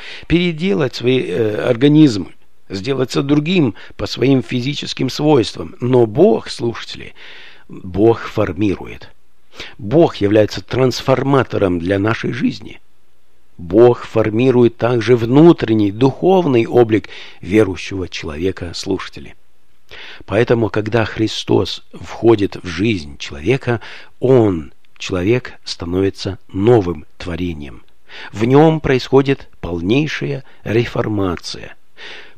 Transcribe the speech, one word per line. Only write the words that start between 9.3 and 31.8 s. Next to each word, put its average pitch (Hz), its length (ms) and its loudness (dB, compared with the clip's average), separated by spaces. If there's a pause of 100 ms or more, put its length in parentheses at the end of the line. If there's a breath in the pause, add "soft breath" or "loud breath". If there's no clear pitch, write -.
Бог 135 380 2
является 101 460 2
трансформатором 123 1160 0
для 92 220 0
нашей 110 320 -2
жизни. 123 480 -6 (800)
Бог 113 480 4
формирует 117 720 2
также 117 400 2
внутренний, 113 760 6
духовный 135 760 2
облик 110 440 2 (320 loud breath)
верующего 95 640 0
человека, 82 640 -6
слушатели. - 640 -4 (920 loud breath)
Поэтому, 117 440 2
когда 107 340 -2
Христос 110 880 -2
входит 101 720 2
в - 20 -14
жизнь 87 520 -4
человека, 117 640 -2 (400 loud breath)
он, 107 500 4 (260)
человек, 95 580 -2 (100)
становится 95 800 -4
новым 95 580 2 (120)
творением. 80 640 -8 (480 loud breath)
В 104 140 -2
нем 151 340 6
происходит 135 720 2 (100)
полнейшая 131 840 -2 (180 soft breath)
реформация, 107 1120 -4 (640 loud breath)